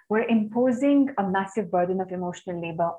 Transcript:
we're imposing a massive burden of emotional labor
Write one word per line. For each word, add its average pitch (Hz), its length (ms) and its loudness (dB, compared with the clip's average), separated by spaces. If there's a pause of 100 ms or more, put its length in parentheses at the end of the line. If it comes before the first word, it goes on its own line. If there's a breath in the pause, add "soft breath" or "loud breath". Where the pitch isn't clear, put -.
we're 220 180 0
imposing 254 920 2
a 196 100 0
massive 190 420 -2
burden 180 300 0
of 185 100 -6
emotional 175 500 -6
labor 170 380 -2